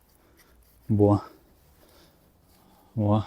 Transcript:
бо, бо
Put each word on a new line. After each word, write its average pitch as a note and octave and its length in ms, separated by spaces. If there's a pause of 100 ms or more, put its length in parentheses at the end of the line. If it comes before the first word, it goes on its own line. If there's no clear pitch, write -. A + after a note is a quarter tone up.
(880)
бо, G#2 320 (1700)
бо G#2+ 320